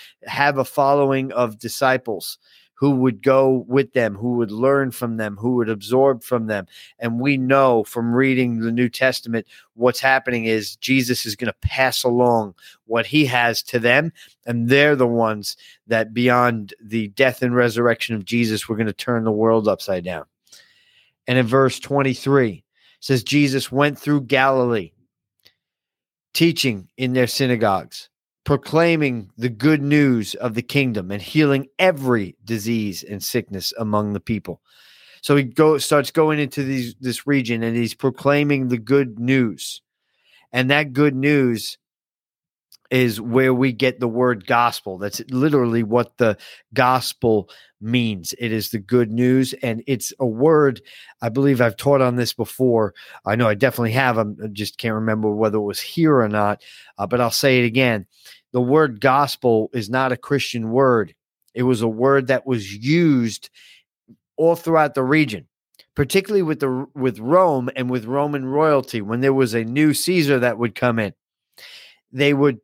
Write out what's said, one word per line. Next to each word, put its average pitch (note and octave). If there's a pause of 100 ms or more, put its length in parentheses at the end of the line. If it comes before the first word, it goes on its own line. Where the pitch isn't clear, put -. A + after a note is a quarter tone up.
(240)
have C#3+
a C3
following C3+
of A2
disciples A#2+ (380)
who C#3+
would B2+
go C3+
with C3+
them, A2
who A#2+
would A2+
learn C3+
from A#2
them, G#2+
who A#2+
would A#2
absorb A#2
from A2+
them. G2+ (340)
And A#2
we C#3
know C3
from A#2
reading B2+
the A2+
New A#2+
Testament, A#2 (260)
what's A#2+
happening C3
is A2
Jesus B2+
is G#2+
gonna A2
pass -
along A#2+ (300)
what A2+
he D3+
has A#2+
to -
them. C3 (340)
And A#2
they're C#3+
the B2+
ones A2 (320)
that, A2
beyond B2
the A2
death B2
and A#2+
resurrection A#2+
of G2+
Jesus, A2+
we're A2
gonna A2
turn A#2
the A2
world A2
upside F#2
down. E2+ (1040)
And B2
in B2+
verse C3
twenty-three, C3+
it E2 (360)
says, B2+
"Jesus C3+
went C#3+
through D3
Galilee, B2 (1400)
teaching C3+
in B2+
their B2+
synagogues, A2 (360)
proclaiming D3
the A#2+
good C#3
news C#3
of A#2+
the A#2
kingdom A#2
and G2+
healing C#3 (120)
every C3
disease A2
and G2
sickness G2+
among G#2
the G2
people." F#2+ (600)
So C#3+
he C#3+
go-, D#3
starts C#3+
going D#3
into C#3+
these, C3
this B2+
region, A#2+
and A#2
he's A#2
proclaiming C#3
the A#2+
good A#2
news. A#2+ (680)
And B2+
that C#3+
good C#3+
news C3 (1120)
is B2
where B2+
we B2+
get B2+
the B2
word A#2+
gospel. A#2
That's G2+
literally B2+
what A#2
the A2 (380)
gospel B2 (320)
means. A2
It A#2
is A2
the A#2
good A2
news. B2+ (100)
And A#2
it's C3
a C3
word, C#3 (400)
I A#2
believe C3+
I've A#2
taught C#3+
on B2
this A#2+
before. A2+ (320)
I G#2
know A#2
I G#2+
definitely A#2
have. B2+
I'm, G#2
I A2
just G#2
can't A2+
remember G#2+
whether G#2+
it G#2+
was G2+
here D#3
or A2
not, G#2 (380)
uh, G2+
but A#2+
I'll A#2+
say B2+
it -
again. A#2 (460)
The B2
word B2+
gospel B2
is G#2+
not C3
a B2
Christian A#2
word. A#2+ (400)
It B2
was B2
a A#2
word B2+
that B2+
was G#2
used C3 (880)
all E3
throughout D#3+
the C3
region, B2+ (480)
particularly F#3+
with D#3
the, C3
with B2+
Rome C3+
and B2+
with B2
Roman C#3
royalty, C#3
when A#2
there C3+
was C3
a A#2
new C#3
Caesar D3+
that A#2+
would A#2
come A#2+
in. G2+ (960)
They C#3+
would C#3